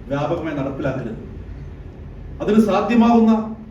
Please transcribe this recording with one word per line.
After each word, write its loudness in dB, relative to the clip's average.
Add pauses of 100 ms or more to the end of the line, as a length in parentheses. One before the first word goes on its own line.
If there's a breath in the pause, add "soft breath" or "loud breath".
(120)
വ്യാപകമായി -4
നടപ്പിലാക്കരുത്. -6 (1200)
അതിന് 4 (100)
സാധ്യമാകുന്ന 6 (400)